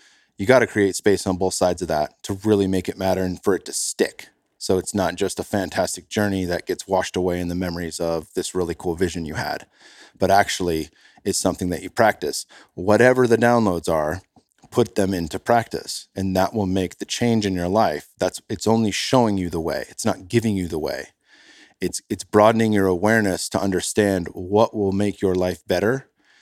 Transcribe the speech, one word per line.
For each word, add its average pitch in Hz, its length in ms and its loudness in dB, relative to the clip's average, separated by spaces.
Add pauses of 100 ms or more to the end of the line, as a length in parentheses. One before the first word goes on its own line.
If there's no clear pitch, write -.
(380)
You 98 100 -6
gotta 123 200 6
create 98 280 2
space 98 320 2
on 92 100 0
both 92 160 -2
sides 90 300 0
of 85 40 -4
that 76 360 -4
to 98 200 -6
really 104 240 4
make 95 220 -2
it - 80 -8
matter 92 260 0
and 90 200 -6
for 98 120 2
it - 100 -6
to - 80 -14
stick. - 560 -4 (280)
So 95 220 -2
it's - 160 -6
not 90 200 0
just 95 240 -4
a 90 40 -4
fantastic 92 680 -4
journey 101 360 -2
that 87 200 -4
gets - 220 -6
washed 92 280 -2
away 90 240 -2
in 87 100 -6
the 87 40 -4
memories 87 460 -6
of 82 340 -4
this - 220 -6
really 87 180 -2
cool 85 220 -6
vision 87 300 -2
you 76 100 -8
had, - 320 -8 (500)
but 92 140 2
actually 87 580 0 (360)
is 98 120 -2
something 90 320 -2
that 82 140 -6
you 92 60 -10
practice. - 560 0 (280)
Whatever 120 540 6
the 113 100 6
downloads 110 540 2
are, 78 300 0 (500)
put - 240 0
them 98 180 0
into 85 240 -4
practice, - 760 -2
and 95 200 -2
that 92 180 2
will 107 120 0
make 92 320 -2
the - 80 -10
change 113 400 0
in 95 80 0
your 87 140 -2
life. 92 500 0
That's, - 320 -2
it's 98 160 -8
only 113 240 2
showing 110 480 0
you 90 120 -4
the 82 100 -6
way. 71 300 -4
It's - 160 -8
not 92 240 -4
giving 113 260 0
you 90 120 -4
the 82 120 -6
way. 71 300 -8 (720)
It's, 90 280 -4
it's 101 140 -6
broadening 110 480 4
your 98 160 2
awareness 98 600 0
to - 120 -2
understand 95 680 0
what 101 440 0
will 101 200 0
make 101 280 -2
your 95 140 2
life 90 320 -2
better, 101 420 0 (320)